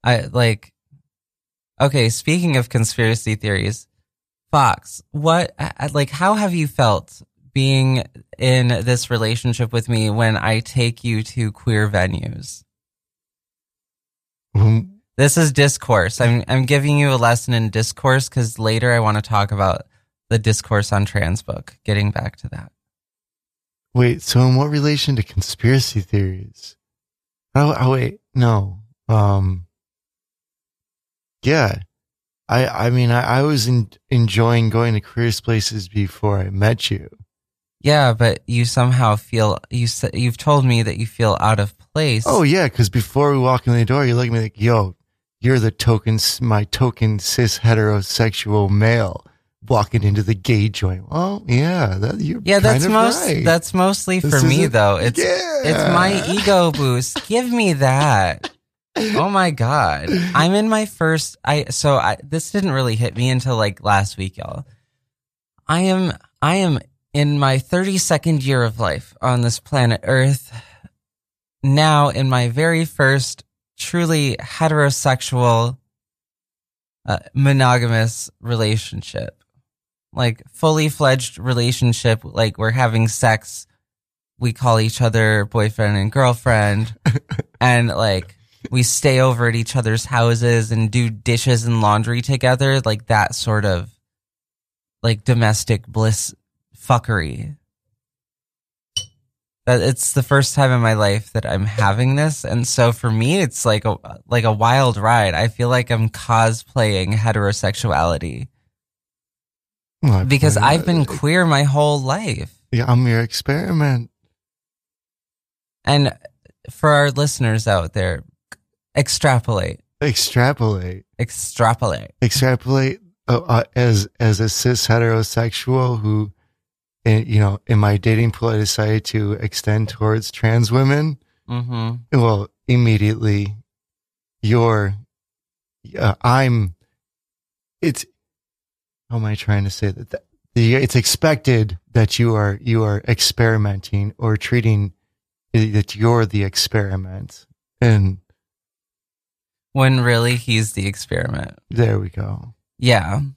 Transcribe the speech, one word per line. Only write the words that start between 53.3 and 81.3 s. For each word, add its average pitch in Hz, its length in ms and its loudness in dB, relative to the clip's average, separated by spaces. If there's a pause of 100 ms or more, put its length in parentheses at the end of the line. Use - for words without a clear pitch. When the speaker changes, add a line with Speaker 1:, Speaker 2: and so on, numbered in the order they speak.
Speaker 1:
that's 165 300 0
mostly 185 460 0
Speaker 2:
This 147 200 2
Speaker 1:
for 131 60 4
me, 131 140 2
Speaker 2:
isn't 156 120 0
Speaker 1:
though. 104 240 4
It's, 117 220 -2
Speaker 2:
Yeah. 349 460 -2
Speaker 1:
it's - 280 0
my 185 400 2
ego 190 380 2
boost. 131 560 -2
Give 240 240 -2
me 220 240 0
that. 131 840 0
Speaker 2:
<laughs> - 40 -20 (360)
Speaker 1:
Oh 208 320 -2
my 190 220 2
God. 117 560 -2 (300)
I'm 170 180 4
in 214 140 2
my 214 180 0
first, 160 580 -4
I, 147 200 0
so 143 300 0
I, 107 280 0
this 151 300 -8
didn't 196 180 -2
really 127 240 -2
hit 110 220 -4
me 123 120 0
until, 127 280 -2
like, 104 260 -2
last 101 340 0
week, 95 200 -8
y'all. - 280 -12 (1000)
I 160 140 0
am, 185 320 0 (280)
I 160 160 2
am 175 220 2 (340)
in 147 280 0
my 135 180 2
thirty-second 170 840 0
year 131 180 0
of 113 160 -2
life 90 420 -4
on 123 200 0
this 120 180 -2
planet 123 460 0
Earth. 131 480 0 (1120)
Now 147 460 4
in 131 180 -2
my 123 220 0
very 165 340 0
first 135 580 0 (340)
truly 160 600 -2
heterosexual, 131 1400 0 (1300)
uh, 101 140 -4 (160)
monogamous 123 960 0 (100)
relationship. 110 1000 -4 (720)
Like, 120 300 -4 (100)
fully 156 360 0
fledged 131 500 0